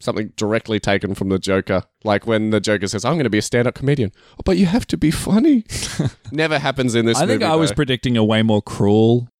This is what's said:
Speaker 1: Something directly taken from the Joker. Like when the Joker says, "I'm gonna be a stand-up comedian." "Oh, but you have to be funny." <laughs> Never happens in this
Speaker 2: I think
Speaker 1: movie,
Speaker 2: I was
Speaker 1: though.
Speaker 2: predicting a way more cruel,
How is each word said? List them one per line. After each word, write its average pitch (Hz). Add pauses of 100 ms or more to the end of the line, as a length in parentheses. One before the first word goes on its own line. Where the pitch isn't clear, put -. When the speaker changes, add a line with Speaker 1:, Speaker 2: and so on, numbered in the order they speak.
Speaker 1:
Something 107
directly 107
taken 98
from 95
the 95
Joker. 95 (220)
Like 104
when 110
the 107
Joker 101
says, 104
"I'm 156
gonna 131
be 104
a 101
stand-up 120
comedian." 135 (260)
"Oh, -
but 185
you 190
have 190
to -
be 160
funny." 240 (340)
<laughs> -
Never 156
happens 131
in 117
this 113
Speaker 2:
I 151
think -
Speaker 1:
movie, 175
Speaker 2:
I 160
was 160
Speaker 1:
though. 104
Speaker 2:
predicting 127
a 110
way 110
more 107
cruel, 113 (120)